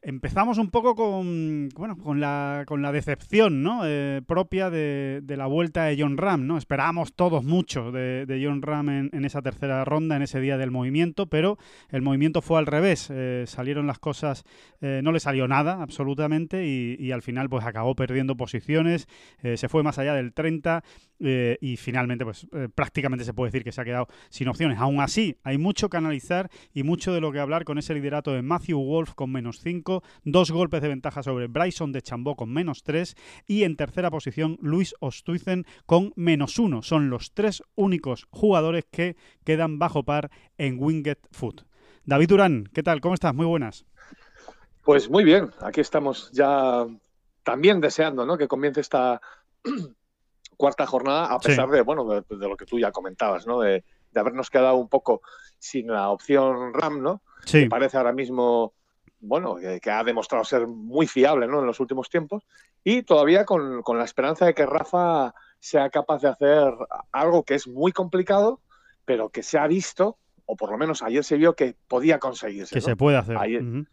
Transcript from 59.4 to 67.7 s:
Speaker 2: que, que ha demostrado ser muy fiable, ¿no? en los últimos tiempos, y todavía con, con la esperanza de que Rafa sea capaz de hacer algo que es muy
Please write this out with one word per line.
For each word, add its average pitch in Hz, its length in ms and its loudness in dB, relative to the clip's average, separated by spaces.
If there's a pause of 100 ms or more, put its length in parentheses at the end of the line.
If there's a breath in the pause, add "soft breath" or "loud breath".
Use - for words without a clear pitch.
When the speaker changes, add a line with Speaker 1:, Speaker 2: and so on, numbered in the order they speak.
Speaker 2:
que, 90 240 -8
que 110 120 -4
ha 110 120 0
demostrado 113 400 -2
ser 117 240 0
muy 117 400 -2
fiable, 135 400 4
¿no? 147 120 0
en 135 60 0
los 117 140 -2
últimos 131 300 -4
tiempos, - 340 -4 (400 soft breath)
y 240 200 2
todavía 165 420 6
con, 139 360 0
con 117 160 0
la 117 80 0
esperanza 147 400 0
de 170 80 6
que 151 120 4
Rafa 156 680 0 (260 soft breath)
sea 139 300 2
capaz 147 320 0
de 143 80 4
hacer 143 440 6 (380)
algo 160 320 4
que 139 120 0
es 143 120 -4
muy 139 240 0